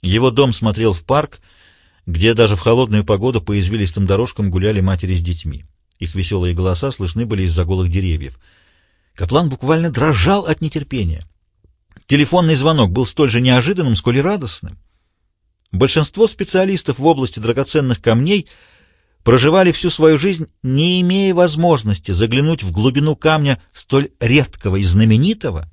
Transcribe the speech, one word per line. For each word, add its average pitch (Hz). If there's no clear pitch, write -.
Его 113
дом 123
смотрел 107
в 85
парк, 147
где 87
даже 110
в 90
холодную 113
погоду 110
по 101
извилистым 98
дорожкам 101
гуляли 98
матери 92
с 87
детьми. 82
Их 85
веселые 90
голоса 92
слышны 101
были 104
из-за 87
голых 90
деревьев. 82
Каплан 147
буквально 160
дрожал 151
от 156
нетерпения. 120
Телефонный 160
звонок 135
был 120
столь 143
же 113
неожиданным, 127
сколь 120
и 139
радостным. 170
Большинство 147
специалистов 185
в 127
области 139
драгоценных 127
камней — 143
проживали 156
всю -
свою 160
жизнь, 165
не 156
имея 190
возможности 156
заглянуть 123
в 92
глубину 135
камня 151
столь -
редкого 117
и 101
знаменитого 110